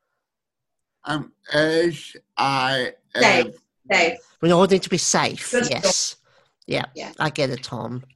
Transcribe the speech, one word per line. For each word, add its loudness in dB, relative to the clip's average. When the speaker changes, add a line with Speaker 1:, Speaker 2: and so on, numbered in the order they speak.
Speaker 1:
Um, -6
S 0
I 0
F. 2
Speaker 2:
Safe, 2
safe. 2
Speaker 3:
We 4
all 6
need 2
to -10
be 0
safe, -2
Speaker 2:
That's 0
Speaker 3:
yes. -2
Yeah, -4
Speaker 2:
Yeah. -12
Speaker 3:
I 0
get -2
it, -8
Tom. -10